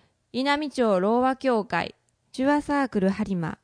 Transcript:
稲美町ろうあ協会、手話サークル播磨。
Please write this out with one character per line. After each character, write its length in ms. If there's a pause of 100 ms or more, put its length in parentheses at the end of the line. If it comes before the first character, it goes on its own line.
(320)
稲 260
美 120
町 300
ろ 200
う 60
あ 100
協 300
会、 300 (360)
手 140
話 160
サ 220
ー 60
ク 100
ル 100
播 260
磨。 280